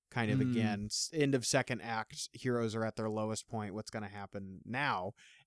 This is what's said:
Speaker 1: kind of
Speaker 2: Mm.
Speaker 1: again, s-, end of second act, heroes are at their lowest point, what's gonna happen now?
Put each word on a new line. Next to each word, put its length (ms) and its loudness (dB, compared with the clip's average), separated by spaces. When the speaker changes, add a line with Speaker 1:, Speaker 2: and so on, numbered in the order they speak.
Speaker 1:
kind 200 2
of 80 4
Speaker 2:
Mm. 20 4
Speaker 1:
again, 460 2
s-, 260 -2
end 200 4
of 120 2
second 360 2
act, 520 -4
heroes 420 0
are 80 0
at 140 -2
their 120 0
lowest 380 -2
point, 260 -4
what's 160 -8
gonna 200 -6
happen 560 -10
now? 480 0